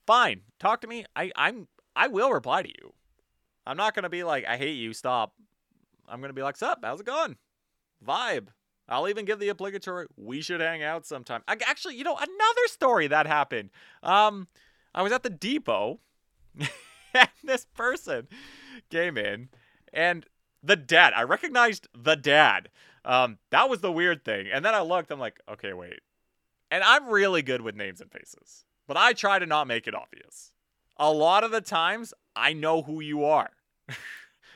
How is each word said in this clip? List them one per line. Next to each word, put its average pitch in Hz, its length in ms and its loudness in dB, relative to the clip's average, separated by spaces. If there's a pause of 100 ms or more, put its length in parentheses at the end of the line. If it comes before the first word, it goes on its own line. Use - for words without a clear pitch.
fine, 202 360 2 (160)
talk 208 240 0
to 240 60 -14
me. 233 160 -14 (120)
I, 180 200 -6
I'm, 185 320 -2 (280)
I 185 120 4
will 226 240 2
reply 143 300 0
to - 60 -12
you. - 240 -20 (760)
I'm 131 100 -8
not 208 180 -2
gonna 185 160 -6
be 175 140 -8
like, 147 220 -2
"I 117 100 -4
hate 143 220 -4
you, 113 140 -8
stop." 120 420 -2 (720)
I'm 120 120 -16
gonna 139 120 -14
be 135 100 -8
like, 139 140 -6
"Sup, 320 260 -4
how's 131 180 -8
it 208 60 -14
going?" 262 300 -4 (680)
Vibe. 156 420 -4 (420)
I'll 135 180 -2
even 208 180 -6
give 208 120 -4
the 202 120 -4
obligatory, 185 560 -10 (100)
"We 120 240 -12
should 170 220 -6
hang 160 200 -4
out 156 240 -6
sometime." 120 400 -10
I, 214 100 -4 (100)
actually, 285 300 -4
you 254 80 -12
know, 320 120 -2
another 427 520 0
story 233 400 2
that 147 180 4
happened. 139 440 -2 (320)
Um, 202 460 2 (460)
I - 80 -2
was 202 100 0
at 247 100 0
the 247 80 -6
depot, 147 720 -4 (580)
<laughs> - 0 - (560)
and 254 140 8 (160)
this 262 220 -4
person 214 600 -6 (640)
came 165 280 -2
in, 104 320 -6 (420)
and 170 320 -2 (380)
the 180 140 4
dad, 160 360 6
I 117 120 0
recognized 233 680 0
the 135 220 0
dad. 139 540 4 (340)
Um, 127 340 2 (120)
that 214 180 6
was 240 140 -2
the 185 100 -2
weird 170 320 0
thing. 101 280 -4
And 139 120 -2
then 220 100 2
I 208 60 2
looked, 175 300 -2
I'm 143 100 -10
like, 117 180 -10 (120)
"Okay, 101 240 -10
wait." 87 260 -16 (680)
And 175 120 0
I'm 262 260 6
really 196 340 2
good 127 180 -2
with 110 160 -8
names 98 240 -12
and - 100 -20
faces, - 540 -20 (220)
but 143 100 -6
I 220 160 6
try 196 260 2
to 180 80 0
not 151 200 0
make 117 200 -4
it 110 80 -8
obvious. - 580 -16 (440)
A 151 160 4
lot 170 320 4
of 226 60 -4
the 220 100 -2
times, 196 540 -2 (200)
I 139 200 2
know 160 260 2
who 156 220 -8
you 147 240 -4
are. 147 240 2 (380)
<laughs> 131 60 -14 (600)